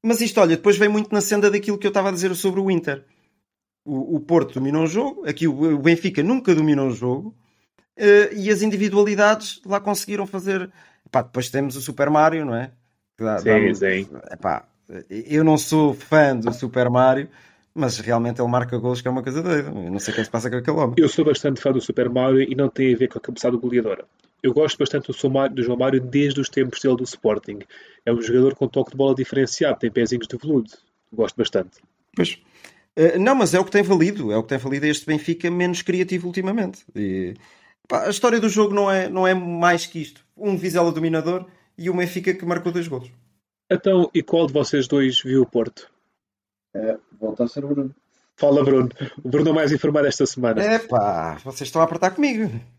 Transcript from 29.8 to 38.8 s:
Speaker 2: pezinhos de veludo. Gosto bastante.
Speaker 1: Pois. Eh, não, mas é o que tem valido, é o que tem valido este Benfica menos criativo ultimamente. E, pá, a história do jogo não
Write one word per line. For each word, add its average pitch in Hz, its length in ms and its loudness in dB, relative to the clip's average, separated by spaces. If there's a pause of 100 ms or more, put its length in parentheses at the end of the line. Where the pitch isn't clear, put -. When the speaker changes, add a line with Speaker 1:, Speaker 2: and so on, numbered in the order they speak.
Speaker 2:
pezinhos 117 380 -2
de 123 80 -10
veludo. 135 340 -2 (420)
Gosto 110 240 -4
bastante. 95 420 -4 (360)
Speaker 1:
Pois. - 240 -2 (580)
Eh, 165 220 4
não, 247 180 4
mas 185 180 2
é 185 60 4
o 190 40 0
que 190 60 -8
tem 202 120 2
valido, 175 500 0
é 107 40 0
o 113 60 0
que - 80 -10
tem 135 80 -2
valido 135 280 -6
este 151 200 -4
Benfica 165 440 -4
menos 180 300 -2
criativo 180 460 -4
ultimamente. 190 580 -6 (100)
E, 95 400 -4 (540)
pá, - 180 -2
a 196 40 0
história 233 300 0
do 220 100 0
jogo 202 240 2
não 202 160 2